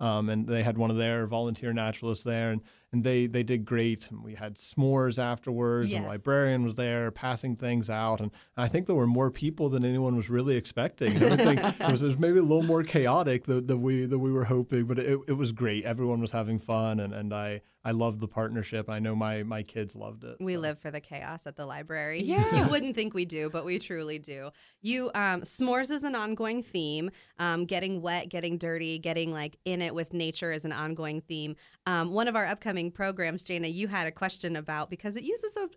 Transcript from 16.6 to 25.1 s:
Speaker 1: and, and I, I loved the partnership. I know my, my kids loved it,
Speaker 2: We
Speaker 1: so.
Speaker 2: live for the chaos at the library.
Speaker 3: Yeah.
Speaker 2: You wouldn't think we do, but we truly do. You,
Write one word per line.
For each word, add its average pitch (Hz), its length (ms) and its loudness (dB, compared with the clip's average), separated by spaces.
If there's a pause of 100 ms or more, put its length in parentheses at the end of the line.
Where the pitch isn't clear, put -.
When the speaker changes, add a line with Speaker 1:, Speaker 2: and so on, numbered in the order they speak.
Speaker 1:
and, 101 160 -2
and 104 180 -6
I, 104 300 -6 (240)
I 113 60 -2
loved 113 260 0
the 107 100 -4
partnership. 110 600 -4
I 107 100 -4
know 110 160 0
my, 107 280 -2
my 107 200 -6
kids 107 320 -8
loved 110 300 -12
it, 120 160 -14
Speaker 2:
We 185 140 -4
Speaker 1:
so. 170 60 -4
Speaker 2:
live 151 200 -4
for 156 100 -10
the 147 100 -10
chaos 143 460 -12
at 143 100 -12
the 147 100 -10
library. 151 560 -6
Speaker 3:
Yeah. 392 420 4
Speaker 2:
You 277 60 4
wouldn't 269 260 0
think 220 180 -2
we 180 120 0
do, 156 240 -4
but 165 140 -6
we 180 140 -2
truly 156 400 -8
do. 143 320 -12 (300)
You, 247 340 -2